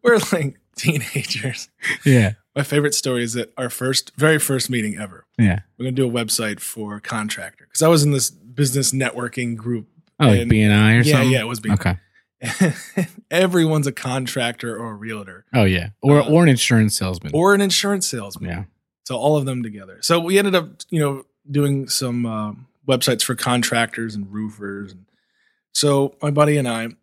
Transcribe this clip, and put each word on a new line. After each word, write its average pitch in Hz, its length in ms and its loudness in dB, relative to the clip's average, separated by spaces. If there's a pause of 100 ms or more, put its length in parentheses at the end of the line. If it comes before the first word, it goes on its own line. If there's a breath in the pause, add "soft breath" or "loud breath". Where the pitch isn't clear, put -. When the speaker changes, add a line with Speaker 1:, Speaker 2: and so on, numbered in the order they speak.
Speaker 1:
we're, 233 160 4 (140)
like, 151 280 -4 (160)
teenagers. - 920 -4 (360 loud breath)
Speaker 2:
Yeah. 117 280 6 (220)
Speaker 1:
My 143 80 -2
favorite 147 320 0
story 127 280 -2
is 117 120 -4
that 120 220 -6
our 127 140 -6
first, - 460 -4
very 156 220 4
first 135 320 -2
meeting 107 280 -4
ever, 98 280 -14 (120)
Speaker 2:
Yeah. 101 220 4 (180)
Speaker 1:
we're 120 60 -8
gonna 131 120 -4
do 131 120 2
a - 20 -2
website 113 500 -4
for 104 360 -10
a 104 40 -14
contractor. - 720 -10
'Cause - 100 -2
I 156 60 6
was 160 140 6
in 147 100 2
this 135 180 0
business 127 640 -2
networking 120 640 -4
group. 110 320 -6 (320)
Speaker 2:
Oh, 151 80 4
like 98 120 6
Speaker 1:
And 95 100 -2
Speaker 2:
B 107 120 4
and 104 120 4
I 107 220 6
or 120 60 6
Speaker 1:
Yeah, 147 120 4
Speaker 2:
something? 127 160 4
Speaker 1:
yeah, 127 100 2
it 110 80 -6
was 117 120 -8
B 107 100 -4
and 101 100 2
I. 95 100 0
Speaker 2:
Okay. 95 80 -4 (440)
Speaker 1:
<laughs> - 880 -4
Everyone's 165 560 2
a 139 60 -4
contractor 123 840 -6
or 113 160 -10
a - 20 -12
realtor. 101 500 -14 (100)
Speaker 2:
Oh, 117 100 6
yeah. 92 260 0 (120)
Or, 143 180 6
Speaker 1:
Uh, - 80 0
Speaker 2:
or 160 140 6
an 170 60 6
insurance 113 480 4
salesman. 92 380 -6
Speaker 1:
or 185 200 4
an 196 60 2
insurance 196 460 0
salesman. 101 440 -10
Speaker 2:
Yeah. 95 140 -8 (400)
Speaker 1:
So 131 120 -10
all 143 200 2
of 139 100 0
them 127 160 -4
together. 98 400 -14
So 170 180 2
we 180 180 2
ended 202 160 2
up, 175 360 -2
you 160 100 0
know, 139 240 -2 (260)
doing 139 380 0
some, 120 380 -4
uh, 107 260 -6 (360)
websites 127 340 2
for 127 120 -4
contractors 117 800 -2
and 98 180 -10
roofers. 101 600 -10
And 92 140 -20 (680)
so 139 500 0
my 147 80 0
buddy 147 260 4
and 135 120 0
I 113 200 -4 (140)